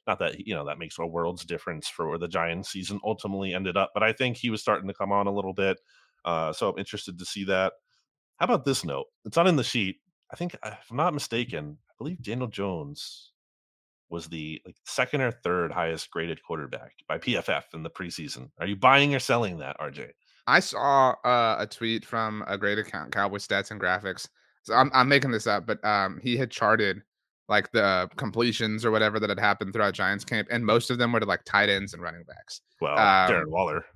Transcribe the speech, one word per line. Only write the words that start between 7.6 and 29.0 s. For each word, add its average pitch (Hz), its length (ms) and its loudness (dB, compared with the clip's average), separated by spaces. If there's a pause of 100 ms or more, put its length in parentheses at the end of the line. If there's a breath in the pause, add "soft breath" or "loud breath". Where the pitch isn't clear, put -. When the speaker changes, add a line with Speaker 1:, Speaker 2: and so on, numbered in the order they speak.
Speaker 1:
How 170 80 -2
about 196 200 2
this 135 200 0
note? 69 220 -6 (180)
It's - 120 -4
not 170 100 6
in 170 100 6
the 123 60 2
sheet. 98 380 -2 (300)
I - 40 -16
think, 175 200 -8
if - 360 -14
I'm 120 60 -8
not 165 160 0
mistaken, 117 640 -6 (120)
I - 80 -20
believe 160 260 -10
Daniel 123 240 -4
Jones 143 840 -8 (760)
was 82 180 -10
the, 80 380 -10
like, - 100 -20 (100)
second 135 360 -2
or 123 100 0
third 87 400 -2
highest 82 400 -2
graded 82 320 -6
quarterback 71 520 -10 (120)
by 80 100 -4
P 107 200 -2
F 82 120 -6
F 78 240 -4
in 82 100 -10
the 80 60 -8
preseason. 78 680 -10
Are 85 80 -6
you 101 80 -4
buying 139 400 6
or 131 40 0
selling 113 400 0
that, 69 200 -10
R 73 120 -6
J? 67 200 -14 (360)
Speaker 2:
I 139 120 6
saw, 135 520 4 (120)
uh, 120 360 4
a 107 80 -2
tweet 113 380 -4
from 110 420 -4
a 101 100 -4
great 104 220 0
account, 98 340 -6
Cowboy 101 240 0
Stats 101 340 -2
and 107 80 -12
Graphics. 92 480 -2 (360)
So 110 100 -6
I'm, 135 200 8
I'm 127 140 6
making 139 240 4
this 110 160 -2
up, 101 200 0
but, 107 180 -4
um, 98 360 0
he 120 160 -2
had 123 140 -2
charted, 104 500 2 (460)
like, 104 240 2
the 95 460 4
completions 110 680 -2
or 113 60 2
whatever 107 280 4